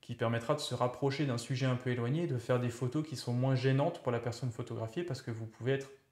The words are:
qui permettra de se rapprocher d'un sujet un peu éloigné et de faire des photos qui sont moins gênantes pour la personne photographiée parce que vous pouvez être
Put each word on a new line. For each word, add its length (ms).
qui 160
permettra 400
de 40
se 140
rapprocher 520
d'un 120
sujet 280
un 100
peu 140
éloigné 340
et 20
de 120
faire 200
des 120
photos 360
qui 80
sont 180
moins 220
gênantes 480
pour 80
la 80
personne 320
photographiée 540
parce 180
que 80
vous 160
pouvez 280
être 180